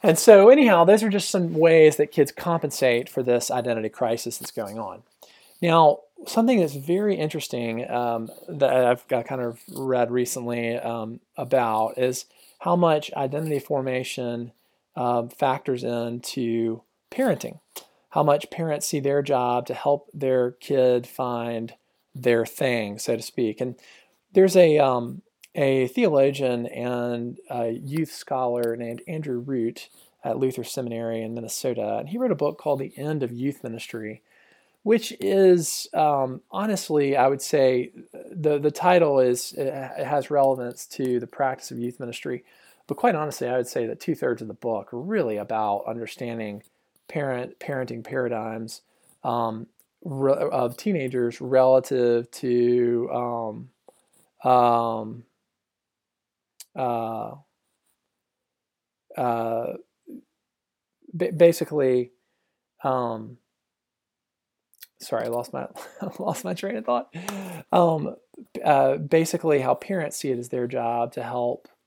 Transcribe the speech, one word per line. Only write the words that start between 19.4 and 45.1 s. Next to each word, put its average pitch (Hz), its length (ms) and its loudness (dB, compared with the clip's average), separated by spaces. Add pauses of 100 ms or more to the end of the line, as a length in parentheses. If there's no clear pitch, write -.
to 127 80 -6
help 143 380 -2
their 131 400 0
kid 127 540 2
find 117 680 -6 (400)
their 120 300 2
thing, 110 540 -2
so 117 180 -2
to 117 60 -8
speak. 113 380 -4
And 127 160 -6 (560)
there's 190 240 6
a, 160 220 8
um, 127 440 0 (320)
a 135 340 2
theologian 139 800 2
and 120 720 -6 (120)
a 120 200 -4
youth 147 420 -6
scholar 120 640 -2
named 117 320 -10
Andrew 151 300 -6
Root 135 500 -4 (340)
at 123 160 -4
Luther 127 260 -2
Seminary 113 580 -6
in 113 120 -8
Minnesota, 110 640 -6
and 127 120 -8
he 208 80 -8
wrote 247 120 -2
a 175 60 0
book 147 220 -4
called 139 220 -2
The - 160 -10
End 147 260 -4
of 120 100 -4
Youth 135 320 -6
Ministry, 113 580 -12 (600)
which 226 380 2
is, 190 720 4
um, 143 480 0 (100)
honestly, 160 640 0
I 131 120 4
would 139 140 -2
say 127 480 2 (400)
the, 151 280 0
the 147 120 2
title 165 500 4
is, 123 320 0
it, 139 140 -6
it 135 400 -8
has 139 240 -2
relevance 131 560 0
to 127 340 -2
the 117 60 -10
practice 131 440 -6
of 127 80 -12
youth 120 220 -8
ministry, 123 440 -10 (420)
but 143 100 -6
quite 233 180 2
honestly, 151 320 -4
I 123 120 -2
would 123 100 -2
say 120 180 -4
that - 140 -8
two-thirds 135 400 -4
of 110 80 -12
the 104 60 -12
book 113 400 -6
are 120 60 -8
really 156 360 -4